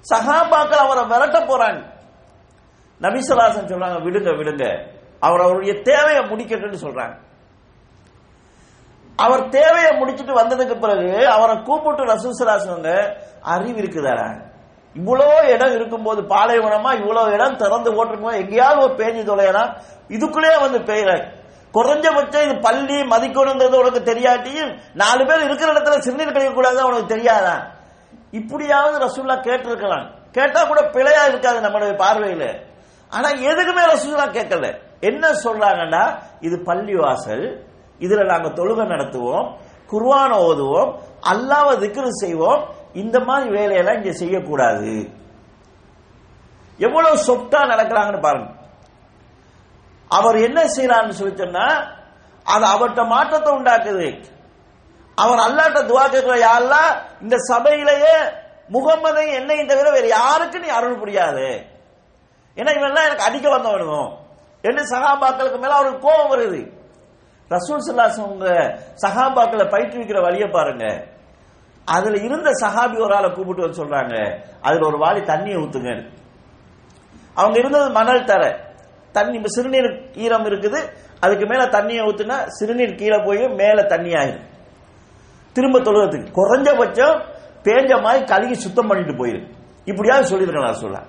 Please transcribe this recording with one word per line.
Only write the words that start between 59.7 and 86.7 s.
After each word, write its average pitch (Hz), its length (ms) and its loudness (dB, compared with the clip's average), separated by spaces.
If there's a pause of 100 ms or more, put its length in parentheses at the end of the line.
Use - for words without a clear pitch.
வேற 247 160 -2
யாருக்கு 294 520 0
நீ 339 80 -10
அருள் 240 320 -2
புரியாது, 147 640 -4 (920)
ஏன்னா 285 220 -2
இவன் 285 40 -2
எல்லாம் 285 240 0
எனக்கு 285 180 -2
அடிக்க 254 260 0
வந்தவனும்" 165 680 -2 (440)
என்று 247 360 -4
சஹாபாக்களுக்கு 262 640 0
மேல 269 140 -2
அவருக்கு 269 360 0
கோபம் 294 300 2
வருது. 185 320 -6 (800)
ரசூல் 180 400 -4
ஸல்லல்லாஹு 240 120 0
அலைஹி 220 180 2
வஸல்லம் 202 120 -8
உங்க 180 480 -2 (280)
சஹாபாக்களை 226 600 0
பயிற்றுவிக்கிற 208 520 -2
வழியை 180 280 0
பாருங்க. 123 560 -2 (800)
அதுல 196 320 0
இருந்த 285 320 -2
சஹாபி 226 520 -2
ஒரு 202 140 2
ஆளை 190 160 2
கூப்பிட்டு 180 300 -6
வந்து 165 240 -6
சொல்றாங்க, 120 540 -4 (220)
"அதுல 156 260 0
ஒரு 151 100 -2
வாளி 175 260 0
தண்ணியை 160 340 -4
ஊத்துங்க." 123 600 -8 (1200)
அவங்க 214 240 2
இருந்தது 277 300 2
மணல் 226 340 2
தரை, 175 320 0 (560)
தண்ணி, 220 320 -2
சிறுநீர் 254 720 -2
ஈரம் 220 320 -2
இருக்குது, 208 440 -4 (300)
அதுக்கு 196 260 2
மேல 247 200 0
தண்ணியை 220 420 -2
ஊத்துனா 214 380 -4
சிறுநீர் 220 500 -4
கீழே 208 300 0
போய் 208 220 0
மேல 208 360 4
தண்ணி 175 280 -2
ஆயிரும். 139 360 -2 (1080)
திரும்ப 262 260 4
தொழுவத்துக்கு 202 540 0
குறைஞ்சபட்சம் 262 920 2 (380)